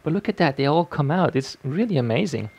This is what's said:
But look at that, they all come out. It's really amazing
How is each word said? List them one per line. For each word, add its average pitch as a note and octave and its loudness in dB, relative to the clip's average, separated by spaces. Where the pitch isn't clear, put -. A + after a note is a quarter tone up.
But D#3 -2
look G#3 -2
at - -4
that, D3 2
they C#3 0
all D#3+ 2
come C#3 -2
out. E3 2
It's - -4
really F3 -2
amazing A#2+ 0